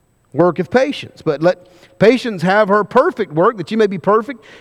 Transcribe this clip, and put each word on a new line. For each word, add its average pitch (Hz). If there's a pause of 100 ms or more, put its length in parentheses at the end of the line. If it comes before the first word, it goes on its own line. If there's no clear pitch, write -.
(320)
Worketh 170
patience. -
But 147
let 180 (300)
patience 220
have 196
her 208
perfect 240
work, 190
that 165
ye 208
may 220
be 196
perfect 220 (160)